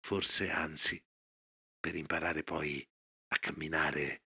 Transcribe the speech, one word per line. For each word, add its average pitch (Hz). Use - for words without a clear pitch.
Forse, 95
anzi, 78
per 85
imparare 80
poi 76
a -
camminare 78